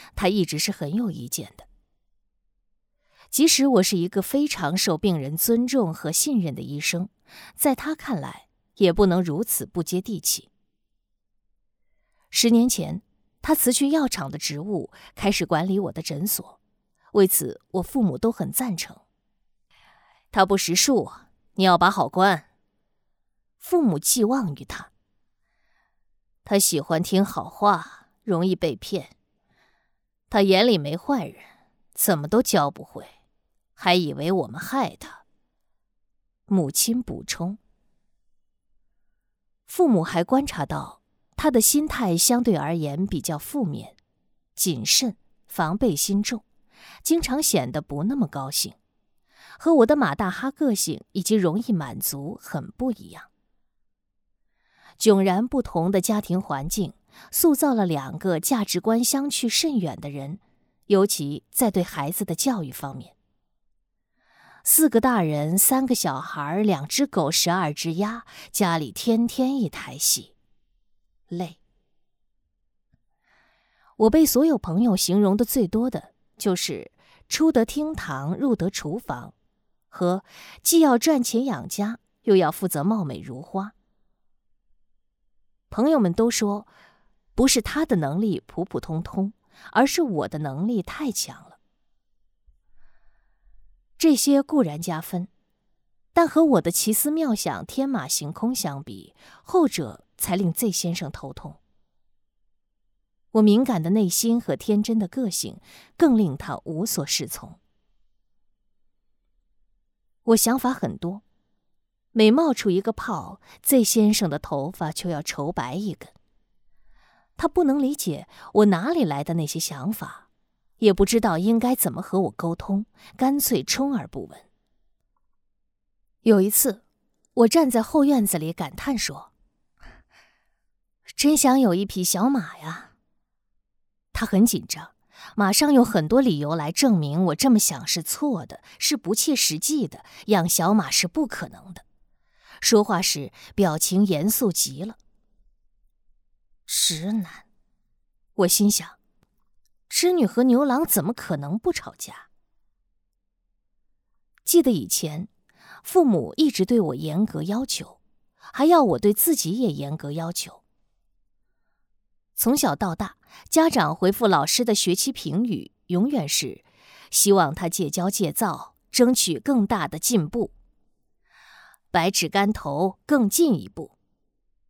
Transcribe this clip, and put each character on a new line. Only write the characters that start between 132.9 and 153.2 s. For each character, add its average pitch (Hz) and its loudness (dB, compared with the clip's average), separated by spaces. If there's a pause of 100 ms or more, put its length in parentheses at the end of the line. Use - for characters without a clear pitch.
他 - -4
很 202 4
紧 - 0
张， - -12 (440)
马 202 2
上 294 4
有 254 8
很 202 2
多 233 4
理 165 2
由 147 -4
来 156 -4
证 220 4
明 151 0
我 151 0
这 262 2
么 214 8
想 170 -2
是 - -4
错 233 -4
的， - -18 (160)
是 - -2
不 196 -4
切 285 0
实 156 -2
际 277 -2
的， - -20 (220)
养 190 4
小 185 2
马 208 0
是 - 0
不 302 -2
可 - -10
能 - -20
的。 - -20 (720)
说 208 4
话 185 -2
时 - -4 (220)
表 160 2
情 190 2
严 180 0
肃 214 0
极 135 -4
了。 220 -12 (1700)
“直 170 -4
男。” - -6 (880)
我 185 2
心 202 2
想 - -4 (920)
，“织 359 2
女 311 4
和 233 0
牛 262 4
郎 277 0
怎 196 0
么 196 -4
可 - -6
能 147 -6
不 349 -2
吵 - -12
架？” - -18 (2250)